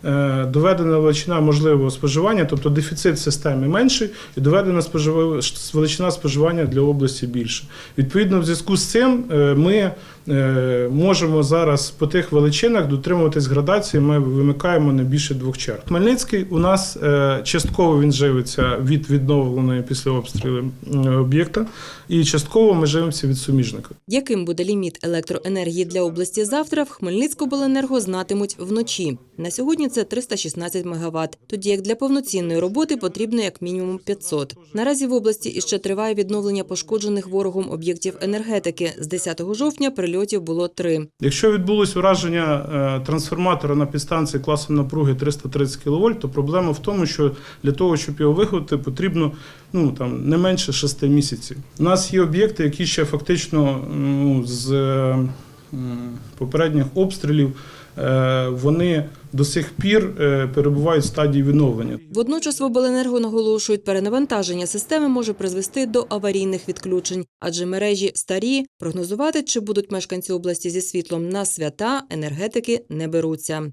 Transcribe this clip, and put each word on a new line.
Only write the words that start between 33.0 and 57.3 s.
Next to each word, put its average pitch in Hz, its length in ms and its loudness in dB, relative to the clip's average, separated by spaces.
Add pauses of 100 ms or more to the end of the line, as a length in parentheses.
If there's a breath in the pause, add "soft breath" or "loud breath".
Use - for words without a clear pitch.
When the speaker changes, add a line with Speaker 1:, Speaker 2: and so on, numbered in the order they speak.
Speaker 2:
як 185 200 -6
мінімум 185 420 -4
п'ятсот. 156 500 -6 (200)
Наразі 269 320 0
в 247 60 -2
області 214 360 0
іще 196 300 -4
триває 208 360 -2
відновлення 196 500 -2
пошкоджених 202 640 -4
ворогом 190 420 -2
об'єктів 170 500 -4
енергетики. 196 800 -2
З 151 80 -8
десятого 175 480 -6
жовтня 277 360 0
прильотів 190 520 -2
було 165 260 -2
три. 160 380 -2 (140)
Speaker 1:
Якщо 208 320 2
відбулось 196 440 2
ураження, 170 720 2 (340)
е, 135 40 -8
трансформатора 156 680 0
на 147 120 2
підстанції 147 560 -2
класом 147 340 0
напруги 139 380 0
триста 143 340 -4
тридцять 135 340 -2
кіловольт, 202 380 0
то 143 80 -6
проблема 151 420 0
в 147 80 -2
тому, 196 280 -2
що 143 260 0 (300 loud breath)
для 139 100 0
того, 175 240 2
щоб 147 240 -6
його 151 120 4
виготовити, 175 440 0
потрібно, 151 560 -2 (400 loud breath)
ну, 160 200 2
там, 127 360 -4
не 160 100 2
менше 185 340 0
шести 135 360 -2
місяців. 139 480 0 (220)
У 127 40 0
нас 190 300 2
є 185 100 4
об'єкти, 175 420 2
які 151 220 -2
ще 151 180 0
фактично, 147 800 0 (120)
ну, 139 500 2
з, 123 240 -6
е, 135 480 2 (560 loud breath)
м, 120 440 -8 (200)
попередніх 151 460 0 (100)
обстрілів, 151 580 0 (460 loud breath)